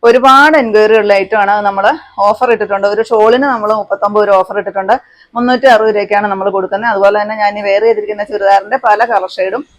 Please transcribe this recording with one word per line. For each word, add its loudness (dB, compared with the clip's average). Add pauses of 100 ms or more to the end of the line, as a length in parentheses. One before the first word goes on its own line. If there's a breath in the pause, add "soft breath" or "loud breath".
ഒരുപാട് 4
എൻക്വയറി 2
ഉള്ള 2
ഐറ്റം 0
ആണ്. 0
നമ്മൾ 0 (200 loud breath)
ഓഫർ 0
ഇട്ടിട്ടുണ്ട്. -4
ഒരു -2
ഷാളിന് 2
നമ്മൾ -2
മുപ്പത്തൊമ്പത് -2
രൂപ 4
ഓഫർ -2
ഇട്ടിട്ടുണ്ട്. -4 (340 soft breath)
മുന്നൂറ്റി 0
അറുപത് 2
രൂപയ്ക്കാണ് -2
നമ്മൾ -4
കൊടുക്കുന്നത്. -4
അതുപോലെ 0
തന്നെ -8
ഞാൻ -2
ഈ -10
വെയർ 0
ചെയ്തിരിക്കുന്ന -2
ചുരിദാറിന്റെ 0
പല 2
കളർ -2
ഷെയ്ഡും -6 (120)